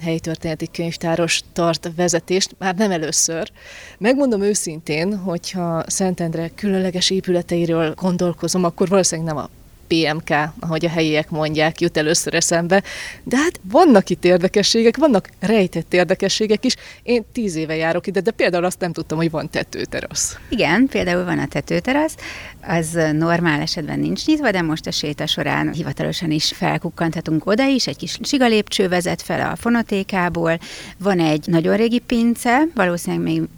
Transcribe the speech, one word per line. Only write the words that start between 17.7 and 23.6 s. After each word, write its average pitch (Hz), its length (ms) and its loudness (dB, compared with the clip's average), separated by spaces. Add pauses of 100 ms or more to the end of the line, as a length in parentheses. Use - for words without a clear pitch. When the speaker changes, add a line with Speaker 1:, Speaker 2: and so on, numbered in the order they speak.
Speaker 1:
járok 165 300 0
ide, 196 140 -2
de 185 100 0
például 175 340 2
azt 180 160 -2
nem 175 120 -2
tudtam, 160 260 -6
hogy 165 120 2
van 156 200 -4
tetőterasz. - 880 -6 (100)
Speaker 2:
Igen, 196 380 4
például 180 380 0
van 170 140 -2
a 143 80 -2
tetőterasz. 247 680 -2 (520)
Az 165 320 -2 (140)
normál 165 480 2